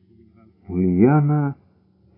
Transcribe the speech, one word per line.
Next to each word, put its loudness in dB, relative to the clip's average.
Ульяна 0